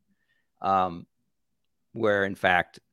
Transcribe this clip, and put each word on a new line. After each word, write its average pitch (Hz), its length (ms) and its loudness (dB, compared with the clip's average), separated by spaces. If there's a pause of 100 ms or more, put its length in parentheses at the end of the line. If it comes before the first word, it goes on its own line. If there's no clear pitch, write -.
(600)
um, 92 440 -2 (880)
where 104 340 0
in 98 100 -6
fact, 90 440 0 (140)